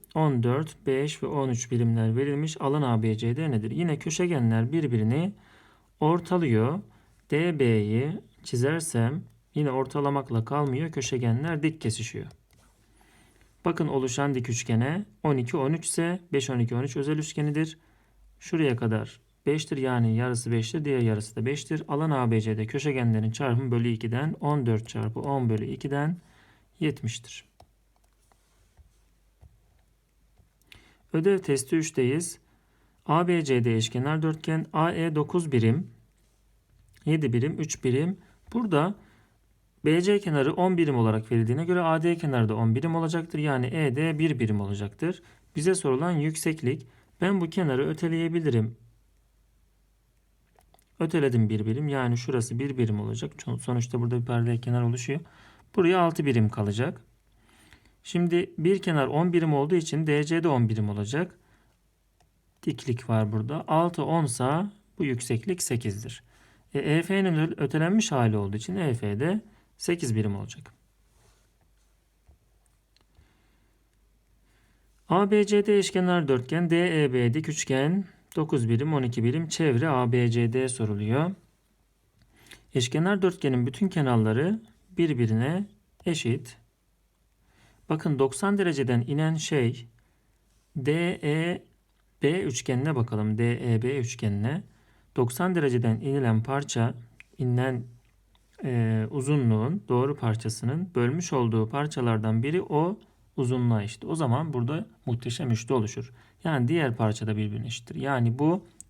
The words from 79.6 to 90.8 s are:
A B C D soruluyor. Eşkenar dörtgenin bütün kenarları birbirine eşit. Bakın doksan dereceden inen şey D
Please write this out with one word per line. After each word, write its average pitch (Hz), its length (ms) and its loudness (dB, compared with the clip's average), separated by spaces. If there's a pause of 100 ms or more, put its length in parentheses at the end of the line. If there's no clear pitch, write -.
A 123 240 2
B 120 180 4
C 117 220 2
D 131 160 0
soruluyor. 113 640 0 (1400)
Eşkenar 165 480 2
dörtgenin 135 440 2
bütün 185 220 -2
kenarları 131 720 2 (280)
birbirine 135 760 0 (400)
eşit. 156 500 -4 (1300)
Bakın 156 300 -2
doksan 196 400 2
dereceden 131 480 2
inen 156 280 0
şey 127 540 -2 (880)
D 156 460 0